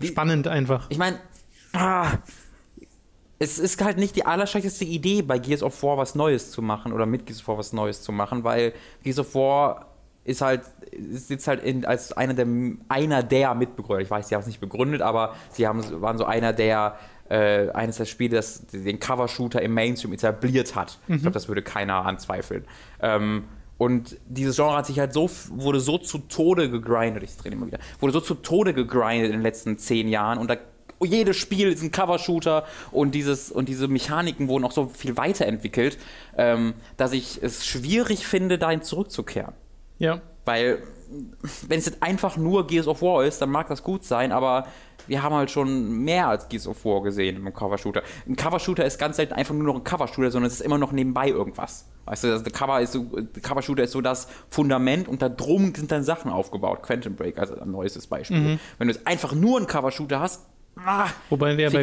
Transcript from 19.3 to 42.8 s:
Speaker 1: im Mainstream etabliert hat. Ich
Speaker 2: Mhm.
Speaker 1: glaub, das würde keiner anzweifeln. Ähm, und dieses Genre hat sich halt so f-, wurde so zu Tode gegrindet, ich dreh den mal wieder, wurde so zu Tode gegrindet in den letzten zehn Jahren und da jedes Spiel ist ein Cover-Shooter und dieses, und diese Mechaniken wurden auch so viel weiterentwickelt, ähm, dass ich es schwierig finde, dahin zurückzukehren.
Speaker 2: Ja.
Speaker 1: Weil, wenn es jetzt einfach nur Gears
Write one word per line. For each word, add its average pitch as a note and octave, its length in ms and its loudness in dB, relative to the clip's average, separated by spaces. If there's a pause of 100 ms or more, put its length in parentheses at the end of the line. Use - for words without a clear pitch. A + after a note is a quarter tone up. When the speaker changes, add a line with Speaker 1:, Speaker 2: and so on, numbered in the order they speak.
Speaker 1:
im A2 140 0
Mainstream A2+ 380 0
etabliert A#2 640 0
hat. F#2 220 -6 (100)
Ich F3 80 2
Speaker 2:
Mhm. C#3 60 0
Speaker 1:
glaub, E3+ 100 0
das - 160 -4
würde G2+ 140 -2
keiner G2 440 0
anzweifeln. F#2+ 580 -6 (360)
Ähm, G#2+ 440 2 (340)
und B2 380 0 (120)
dieses C3 260 -2
Genre D3 220 2
hat C#3+ 100 0
sich C#3 140 -2
halt C3+ 120 0
so D3+ 120 4
f-, - 280 -6
wurde C3+ 280 2
so D3 180 2
zu - 200 -6
Tode D#3+ 520 2
gegrindet, A2+ 540 0
ich - 120 -14
dreh - 140 -10
den G#2+ 80 -6
mal - 80 -6
wieder, - 140 -10 (180)
wurde C#3 140 2
so D#3 80 4
zu E3 160 -2
Tode F#3 380 2
gegrindet A#2 520 2
in G#2+ 60 0
den A2 100 0
letzten A2 360 -4
zehn A2+ 280 2
Jahren G#2+ 320 2
und A#2 100 -4
da E3+ 80 2 (480)
jedes F#3+ 320 4
Spiel G3 360 0
ist D3+ 100 -2
ein D#3+ 80 -2
Cover-Shooter E3+ 760 2 (280)
und C#3+ 240 4
dieses, C#3+ 340 -2
und C3 180 -2
diese C3+ 200 -2
Mechaniken C#3+ 580 0
wurden C3 180 0
auch A#2+ 60 0
so C#3+ 160 0
viel C3 300 -6
weiterentwickelt, B2+ 840 0 (380)
ähm, A#2 380 4 (220)
dass B2+ 160 0
ich B2+ 300 -4
es - 240 -4
schwierig G3 580 0
finde, F#3 320 2
dahin D#3+ 260 0
zurückzukehren. - 720 -4 (460)
Speaker 2:
Ja. E3 220 0 (240)
Speaker 1:
Weil, A#2+ 340 2 (880)
wenn D#3+ 120 2
es - 60 -2
jetzt - 180 -4
einfach F#3+ 320 0
nur E3 320 2
Gears D#3+ 180 2